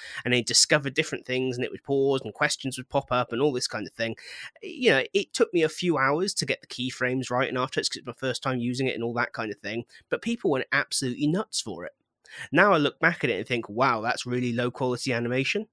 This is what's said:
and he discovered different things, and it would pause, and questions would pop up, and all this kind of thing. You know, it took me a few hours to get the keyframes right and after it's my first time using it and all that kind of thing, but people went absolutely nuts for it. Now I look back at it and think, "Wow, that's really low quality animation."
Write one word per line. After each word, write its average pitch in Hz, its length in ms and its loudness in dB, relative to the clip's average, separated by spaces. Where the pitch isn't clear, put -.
and 123 100 2
he 123 80 4
discovered 139 520 2
different - 320 -4
things, 127 300 -2
and 123 80 -2
it - 80 -6
would - 100 -14
pause, 135 400 2
and 107 120 -10
questions 139 420 -2
would 127 140 -12
pop 139 200 -2
up, 123 220 0
and 117 80 -2
all 147 100 4
this 123 160 -2
kind 107 200 -6
of - 80 -12
thing. 117 200 -2
You - 280 2
know, 135 140 4
it - 180 2
took - 220 2
me 165 80 6
a 156 80 2
few 170 260 0
hours 147 380 2
to - 120 -2
get 127 140 -2
the - 80 -20
keyframes 127 640 -2
right 127 180 2
and 127 100 -2
after 131 220 -2
it's - 100 -2
my 123 80 -8
first 127 300 -4
time 127 180 -2
using 123 260 -2
it 123 80 0
and 117 80 -4
all 117 120 -4
that 120 180 -2
kind 110 180 -6
of 101 80 -10
thing, 110 260 -6
but 143 120 -4
people 233 280 -2
went 131 200 0
absolutely 135 560 0
nuts 180 360 -2
for 87 240 -8
it. - 60 -10
Now 190 220 8
I - 20 6
look 143 240 0
back 170 240 2
at 131 60 2
it 98 80 0
and 107 100 -6
think, 117 220 -2
"Wow, 117 320 2
that's - 240 -2
really 123 260 0
low 123 180 0
quality 127 440 -2
animation." 127 580 0